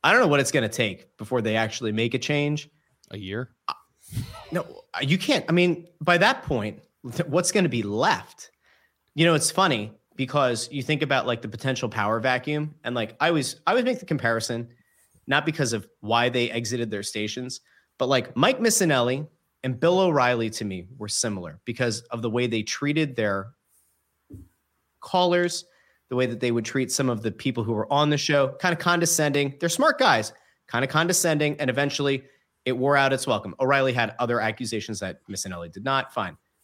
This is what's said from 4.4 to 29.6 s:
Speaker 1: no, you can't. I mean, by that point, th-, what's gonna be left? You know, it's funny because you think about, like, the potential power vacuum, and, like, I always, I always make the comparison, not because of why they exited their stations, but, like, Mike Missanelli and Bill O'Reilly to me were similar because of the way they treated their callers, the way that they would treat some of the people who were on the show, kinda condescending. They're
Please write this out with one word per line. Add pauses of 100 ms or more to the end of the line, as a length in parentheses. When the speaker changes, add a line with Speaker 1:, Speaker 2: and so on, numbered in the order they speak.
Speaker 1:
no, (180)
you
can't.
I
mean, (140)
by
that
point, (340)
th-,
what's
gonna
be
left? (640)
You
know,
it's
funny (220)
because
you
think
about,
like,
the
potential
power
vacuum, (100)
and,
like,
I
always, (100)
I
always
make
the
comparison, (600)
not
because
of (120)
why
they
exited
their
stations, (380)
but,
like,
Mike
Missanelli (360)
and
Bill
O'Reilly
to
me (100)
were
similar
because
of
the
way
they
treated
their (1500)
callers, (440)
the
way
that
they
would
treat
some
of
the
people
who
were
on
the
show, (100)
kinda
condescending.
They're